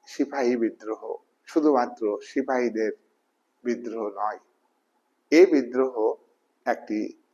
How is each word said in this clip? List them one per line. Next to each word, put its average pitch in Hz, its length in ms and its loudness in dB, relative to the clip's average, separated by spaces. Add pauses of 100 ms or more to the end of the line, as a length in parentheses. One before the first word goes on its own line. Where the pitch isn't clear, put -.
সিপাহী 139 540 -2
বিদ্রোহ 110 400 -6 (460)
শুধুমাত্র 131 540 2 (260)
সিপাহীদের 120 640 -2 (720)
বিদ্রোহ 113 400 -6 (160)
নয়, 104 200 -6 (920)
এই 175 200 10
বিদ্রোহ 127 420 0 (720)
একটি 110 320 -2 (360)